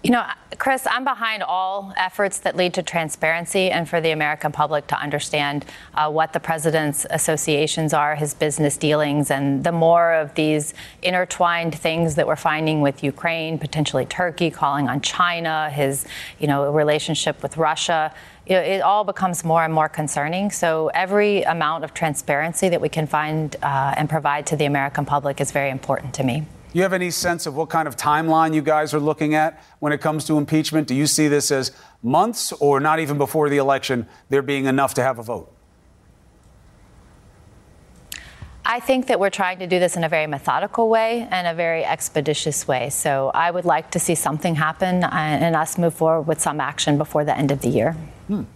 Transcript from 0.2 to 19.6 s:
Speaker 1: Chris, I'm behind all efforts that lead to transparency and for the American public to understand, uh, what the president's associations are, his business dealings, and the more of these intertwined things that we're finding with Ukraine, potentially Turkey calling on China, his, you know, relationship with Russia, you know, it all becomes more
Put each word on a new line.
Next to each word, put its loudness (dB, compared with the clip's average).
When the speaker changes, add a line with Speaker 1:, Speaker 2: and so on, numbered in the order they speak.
Speaker 1:
Chris, 0
I'm -2
behind -4
all -4
efforts -2
that -2
lead 2
to -2
transparency 0
and -2
for 0
the 2
American -2
public 0
to -2
understand, -2
uh, 0
what 2
the -2
president's 0
associations 0
are, 2
his -4
business 0
dealings, 2
and 0
the 2
more 6
of 0
these 0
intertwined 0
things 0
that 2
we're 0
finding 0
with 0
Ukraine, -4
potentially -2
Turkey -2
calling 0
on -2
China, -2
his, -2
you -4
know, 2
relationship 0
with -6
Russia, 0
you 2
know, 4
it 0
all 4
becomes -2
more 4